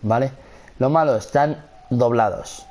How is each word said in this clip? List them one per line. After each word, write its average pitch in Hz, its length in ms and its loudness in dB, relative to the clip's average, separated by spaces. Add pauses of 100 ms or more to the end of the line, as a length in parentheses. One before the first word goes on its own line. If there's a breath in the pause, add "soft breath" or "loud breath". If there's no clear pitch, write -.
¿vale? 120 320 0 (440 loud breath)
Lo 131 120 0
malo, 151 260 2
están 151 480 -2 (260)
doblados 120 800 0